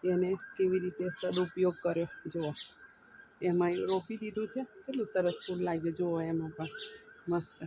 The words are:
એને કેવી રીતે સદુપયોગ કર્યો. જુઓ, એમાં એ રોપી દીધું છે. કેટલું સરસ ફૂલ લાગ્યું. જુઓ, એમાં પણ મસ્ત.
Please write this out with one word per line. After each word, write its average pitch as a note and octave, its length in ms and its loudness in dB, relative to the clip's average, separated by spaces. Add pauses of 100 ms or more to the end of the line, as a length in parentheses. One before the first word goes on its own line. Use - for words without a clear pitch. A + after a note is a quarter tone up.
એને F3+ 260 4 (240)
કેવી F#3 320 4
રીતે F3+ 260 -2
સદુપયોગ F3+ 640 2
કર્યો. E3+ 340 0 (220)
જુઓ, D#3 200 0 (880)
એમાં F3+ 320 4
એ F#3 140 0
રોપી F#3+ 340 0
દીધું G#3+ 280 -4
છે. C4 120 -4 (200)
કેટલું C4 320 -4
સરસ F3 280 2
ફૂલ F3+ 240 -4
લાગ્યું. E3 340 0
જુઓ, E3+ 220 2
એમાં D#3+ 320 -2
પણ D#3 180 -6 (560)
મસ્ત. E3+ 400 0